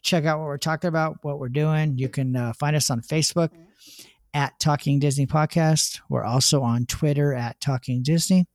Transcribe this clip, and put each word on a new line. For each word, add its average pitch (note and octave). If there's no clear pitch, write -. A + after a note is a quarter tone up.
check E3
out D#3
what D#3
we're C#3+
talking D#3+
about, D#3+
what D3
we're C3
doing, D3+
you B2+
can, B2+
uh, A#2+
find D3
us D3
on B2
Facebook D#3+
at C#3+
Talking C#3+
Disney C#3
Podcast. D#3
We're -
also C3
on A#2+
Twitter C#3+
at A#2
Talking B2+
Disney. E3+